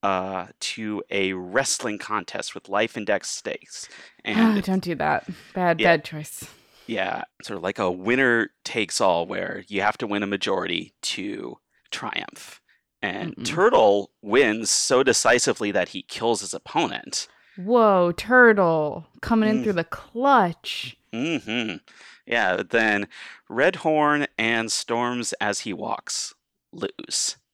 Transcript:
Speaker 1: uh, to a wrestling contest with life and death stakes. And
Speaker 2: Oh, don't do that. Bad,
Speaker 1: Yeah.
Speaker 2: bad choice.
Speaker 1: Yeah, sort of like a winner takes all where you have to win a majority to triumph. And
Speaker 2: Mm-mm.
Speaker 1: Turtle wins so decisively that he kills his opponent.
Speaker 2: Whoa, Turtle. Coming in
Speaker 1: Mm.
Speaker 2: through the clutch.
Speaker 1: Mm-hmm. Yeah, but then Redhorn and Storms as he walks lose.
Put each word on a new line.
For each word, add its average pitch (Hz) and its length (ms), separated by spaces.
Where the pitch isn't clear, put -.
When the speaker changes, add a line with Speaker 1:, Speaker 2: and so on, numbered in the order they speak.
Speaker 1:
uh, 95 440
to 107 500
a 95 240
wrestling 104 640
contest - 560
with - 160
life 104 260
and 107 120
death 101 180
stakes. - 640
And 220 360
Speaker 2:
Oh, - 20
don't 190 220
do 175 120
that. 151 320
Bad, 175 260
Speaker 1:
Yeah. 175 160
Speaker 2:
bad 156 80
choice. - 400
Speaker 1:
Yeah, 95 380
sort 107 140
of 85 80
like 98 160
a 95 100
winner 117 600
takes - 340
all 87 260
where - 440
you 98 120
have 104 180
to 123 80
win 101 140
a 101 60
majority 90 680
to - 560
triumph. - 680
And 101 360
Speaker 2:
Mm-mm. - 80
Speaker 1:
Turtle 117 680
wins 110 480
so - 320
decisively 120 720
that 92 180
he 92 120
kills 113 400
his 95 120
opponent. - 760
Speaker 2:
Whoa, 196 560
Turtle. 180 960
Coming 220 280
in - 100
Speaker 1:
Mm. 247 40
Speaker 2:
through 214 100
the 170 120
clutch. - 1120
Speaker 1:
Mm-hmm. 113 640
Yeah, 98 320
but - 140
then 107 360
Redhorn 151 800
and 113 320
Storms 120 680
as 101 220
he 110 100
walks - 640
lose. - 640